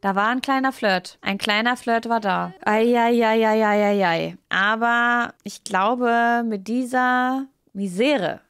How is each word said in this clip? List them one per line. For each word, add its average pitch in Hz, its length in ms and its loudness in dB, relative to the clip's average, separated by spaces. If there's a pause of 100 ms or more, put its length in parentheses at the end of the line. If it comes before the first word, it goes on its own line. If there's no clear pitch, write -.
Da 196 140 -2
war 202 140 0
ein 254 120 -2
kleiner 269 320 -2
Flirt. 190 480 -2
Ein 196 160 -4
kleiner 220 400 0
Flirt 233 320 -2
war 226 120 0
da. 175 340 -2 (100)
Ei, 226 340 4
ei, 233 240 4
ei, 220 240 2
ei, 220 200 2
ei, 208 180 2
ei, 202 220 2
ei. 165 300 -2 (120)
Aber 233 840 0 (100)
ich - 200 -14
glaube, 233 800 0
mit 202 200 -6
dieser 254 800 -2 (300)
Misere 196 760 -2